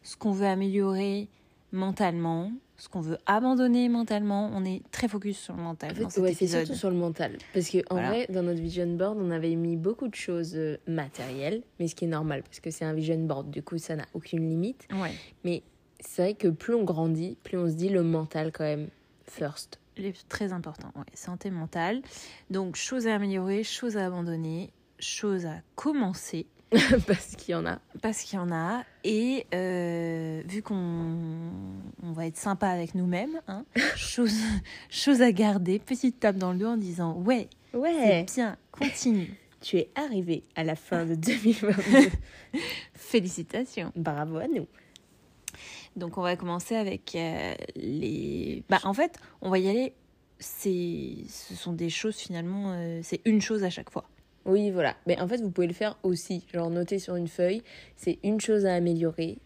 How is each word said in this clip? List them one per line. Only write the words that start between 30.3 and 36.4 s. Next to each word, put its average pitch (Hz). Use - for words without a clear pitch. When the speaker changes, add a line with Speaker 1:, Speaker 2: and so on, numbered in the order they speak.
Speaker 1:
vu 202
qu'on, 165
on 175
va 165
être 165
sympa 196
avec 175
nous-mêmes, 185
hein, 202
<laughs> -
chose, 233
chose 269
à 247
garder, 196
petite 247
tape 202
dans 185